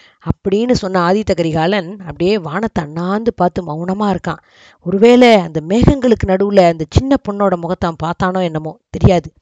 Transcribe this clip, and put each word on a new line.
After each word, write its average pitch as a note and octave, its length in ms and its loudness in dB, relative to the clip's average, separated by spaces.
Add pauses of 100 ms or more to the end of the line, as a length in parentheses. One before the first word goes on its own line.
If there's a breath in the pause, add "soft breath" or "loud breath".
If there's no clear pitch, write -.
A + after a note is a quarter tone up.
(220 soft breath)
அப்படின்னு G#3 500 -2
சொன்ன F#3 400 0
ஆதித்த G3+ 220 0
கரிகாலன் E3+ 640 -2
அப்படியே F3 380 -2
வானத்தை F3 460 -6
அண்ணாந்து F#3 500 -4
பார்த்து F3+ 280 -2
மௌனமா F#3 520 -4
இருக்கான். E3+ 240 -8 (420 soft breath)
ஒருவேளை A#3 540 6
அந்த E3 340 0
மேகங்களுக்கு A#3+ 580 2
நடுவுல F#3+ 420 2
அந்த D#3+ 220 -2
சின்ன C4+ 260 2 (120)
பொண்ணோட G3+ 280 0
முகத்தை E3+ 340 -4
அவன் D#3+ 60 -10
பார்த்தானோ F#3 460 -4
என்னமோ D#3 360 -6 (120)
தெரியாது. - 520 2